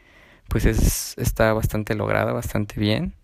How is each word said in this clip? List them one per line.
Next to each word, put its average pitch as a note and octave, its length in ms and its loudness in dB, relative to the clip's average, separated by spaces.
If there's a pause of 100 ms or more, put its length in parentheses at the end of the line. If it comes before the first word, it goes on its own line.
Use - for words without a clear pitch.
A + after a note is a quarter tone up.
(500)
pues A2 160 0
es, - 520 2
está A2+ 360 2
bastante A2 420 -2
lograda, G#2+ 360 0
bastante A2 480 -4
bien. A2 440 0